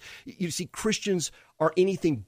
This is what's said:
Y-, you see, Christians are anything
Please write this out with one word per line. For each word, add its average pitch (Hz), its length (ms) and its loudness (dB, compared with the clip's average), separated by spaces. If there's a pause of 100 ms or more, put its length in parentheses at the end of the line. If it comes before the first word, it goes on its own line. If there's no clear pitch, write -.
(260)
Y-, - 140 -14
you 175 120 -2
see, 147 140 -6
Christians 190 640 -2 (280)
are 156 160 2
anything 180 520 2